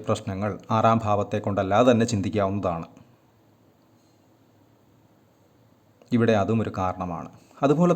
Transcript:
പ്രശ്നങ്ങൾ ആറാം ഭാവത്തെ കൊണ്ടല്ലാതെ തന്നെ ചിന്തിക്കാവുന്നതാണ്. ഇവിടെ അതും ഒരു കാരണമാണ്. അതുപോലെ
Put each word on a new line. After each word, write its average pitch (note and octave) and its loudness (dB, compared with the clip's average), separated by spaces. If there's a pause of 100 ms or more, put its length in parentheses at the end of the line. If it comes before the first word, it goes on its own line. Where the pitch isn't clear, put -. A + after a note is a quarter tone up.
പ്രശ്നങ്ങൾ G2+ -4 (260)
ആറാം A2+ 4
ഭാവത്തെ G#2 -2
കൊണ്ടല്ലാതെ G2+ 2
തന്നെ A2+ 4
ചിന്തിക്കാവുന്നതാണ്. F#2+ -2 (3250)
ഇവിടെ A2+ 2
അതും G#2+ 0
ഒരു - -10
കാരണമാണ്. F2+ -6 (360)
അതുപോലെ E3 2